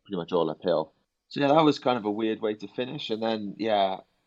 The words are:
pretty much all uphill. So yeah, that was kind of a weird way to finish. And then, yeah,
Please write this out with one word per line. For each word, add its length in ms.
pretty 120
much 160
all 180
uphill. 420
So 120
yeah, 80
that 160
was 140
kind 200
of 60
a 60
weird 300
way 140
to 140
finish. 420
And 120
then, 360
yeah, 400